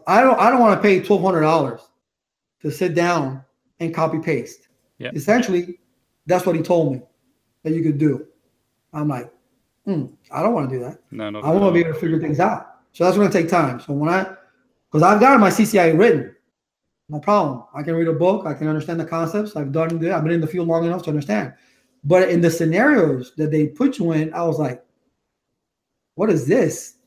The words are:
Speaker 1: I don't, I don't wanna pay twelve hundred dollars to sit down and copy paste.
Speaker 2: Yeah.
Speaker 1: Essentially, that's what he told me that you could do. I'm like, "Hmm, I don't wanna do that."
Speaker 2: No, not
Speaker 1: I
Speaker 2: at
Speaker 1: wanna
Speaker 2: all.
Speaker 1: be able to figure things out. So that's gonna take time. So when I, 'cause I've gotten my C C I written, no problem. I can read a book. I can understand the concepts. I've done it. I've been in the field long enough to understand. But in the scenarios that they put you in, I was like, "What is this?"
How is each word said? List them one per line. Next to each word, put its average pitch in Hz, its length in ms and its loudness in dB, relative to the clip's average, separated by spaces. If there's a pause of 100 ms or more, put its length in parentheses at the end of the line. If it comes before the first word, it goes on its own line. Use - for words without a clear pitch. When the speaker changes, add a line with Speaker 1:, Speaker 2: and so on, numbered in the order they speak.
Speaker 1:
I 190 140 4
don't, 262 180 4
I 214 120 4
don't 254 100 4
wanna 214 220 4
pay 196 180 4
twelve 190 220 0
hundred 180 180 0
dollars 151 400 0 (800)
to 151 100 -8
sit 175 240 -4
down 156 480 -2 (360)
and 165 160 -6
copy 160 240 -2
paste. - 500 -8 (300)
Speaker 2:
Yeah. 123 160 -10
Speaker 1:
Essentially, 180 640 -2 (480)
that's 180 180 0
what 175 100 0
he 165 60 -2
told 160 320 2
me 127 80 -8 (600)
that 156 100 -4
you 160 100 -2
could 151 140 0
do. 143 300 0 (680)
I'm 151 160 -4
like, 120 240 -8 (540)
"Hmm, 160 180 -4 (260)
I 143 120 -6
don't 220 100 0
wanna 147 160 -2
do 127 120 -6
that." 123 180 -14 (120)
Speaker 2:
No, 110 200 -10
not 107 140 -10
Speaker 1:
I 147 40 -4
Speaker 2:
at 160 60 2
Speaker 1:
wanna 196 120 4
Speaker 2:
all. 180 60 2
Speaker 1:
be 170 80 2
able 160 140 -2
to - 40 -8
figure 160 220 -2
things 151 200 -2
out. - 360 -4 (160)
So - 120 -2
that's 190 120 2
gonna 208 140 2
take 165 180 0
time. 143 320 0
So 147 140 -8
when 147 160 -2
I, 190 260 -4 (560)
'cause 151 100 4
I've 214 160 6
gotten 254 220 6
my 196 80 6
C 214 160 2
C 202 140 0
I 170 140 6
written, 170 440 2 (720)
no 151 100 -8
problem. 151 460 -2 (100)
I 147 80 -10
can 165 140 -4
read 165 100 0
a 165 60 0
book. 180 340 0
I 147 80 -6
can 151 140 -6
understand 156 320 -4
the 156 40 -6
concepts. 165 520 -6
I've 139 160 -6
done 165 320 -2
it. 180 80 -2
I've 165 100 -2
been 160 100 -2
in 170 80 0
the 156 60 -2
field 170 220 -4
long 165 160 0
enough 175 200 -4
to 160 60 -8
understand. 151 420 -4 (520)
But 180 240 4
in 175 120 2
the 170 100 4
scenarios 165 840 0
that 151 140 -4
they 151 160 0
put 262 320 -2
you 170 140 -2
in, 156 200 -2
I 170 120 -6
was 156 160 -2
like, 127 240 -6 (1300)
"What 214 160 -2
is 143 160 0
this?" - 600 -2